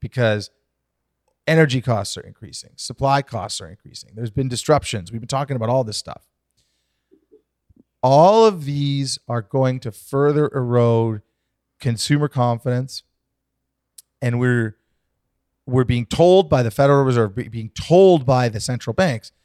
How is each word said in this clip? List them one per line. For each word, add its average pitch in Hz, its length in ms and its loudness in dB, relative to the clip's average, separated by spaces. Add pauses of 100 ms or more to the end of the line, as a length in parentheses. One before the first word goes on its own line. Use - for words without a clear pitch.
because 107 500 -2 (960)
energy 151 360 2
costs 107 340 -4
are 92 60 -12
increasing. - 540 -20
Supply 135 440 -2
costs 107 400 -10
are 87 80 -16
increasing. - 460 -20
There's 113 160 -8
been 135 180 -4
disruptions. 117 640 -2
We've 113 80 -10
been 113 80 -14
talking 139 260 -6
about 113 140 -4
all 127 160 0
this 107 140 -10
stuff. - 280 -16 (1800)
All 180 440 6
of 180 180 0
these 143 540 -4 (100)
are 120 140 -4
going 131 380 -2
to 113 120 -10
further 147 600 0
erode 117 680 0 (600)
consumer 147 480 -4
confidence. 123 760 -4 (1200)
And 120 180 -2
we're, 120 360 0 (880)
we're 127 180 2
being 120 220 -2
told 180 420 4
by 143 140 2
the 117 80 -2
Federal 139 340 4
Reserve, 117 300 0
be-, 123 140 -8
being 113 220 -12
told 175 540 4
by 127 240 2
the 104 120 -6
central 120 340 -6
banks 143 380 -2 (120)